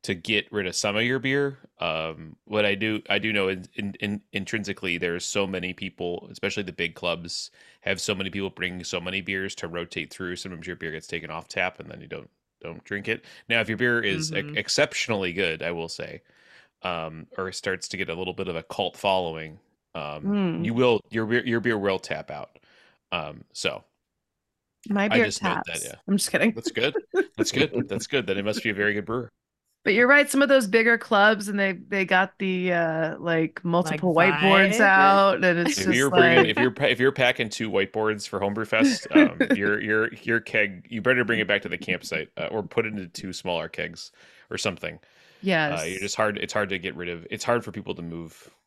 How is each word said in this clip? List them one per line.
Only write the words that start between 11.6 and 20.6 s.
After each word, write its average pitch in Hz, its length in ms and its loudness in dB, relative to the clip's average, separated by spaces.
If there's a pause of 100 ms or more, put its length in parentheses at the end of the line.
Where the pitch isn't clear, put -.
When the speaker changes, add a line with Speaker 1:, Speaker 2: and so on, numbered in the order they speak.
Speaker 1:
and 80 100 -16
then - 120 -16
you - 60 -20
don't, - 220 -14 (320)
don't 85 220 -12
drink 101 240 -8
it. 113 160 -4 (240)
Now, 117 140 2
if 107 80 -2
your 107 80 -2
beer 120 240 2
is 101 340 -2
e-, 98 80 -2
Speaker 2:
Mm-hmm. 147 120 -10
Speaker 1:
exceptionally 107 760 0
good, 85 320 -2
I 85 80 -2
will 82 180 -6
say, 71 320 -12 (600)
um, 80 440 -6 (100)
or 95 160 -6
starts - 360 -6
to 95 80 -8
get 92 120 -4
a 82 60 -4
little 92 180 -6
bit 92 160 -6
of 82 80 -6
a 80 60 -8
cult - 340 -4
following, 82 640 -2 (360)
um, 76 380 -6 (220)
Speaker 3:
Mm. 85 80 -4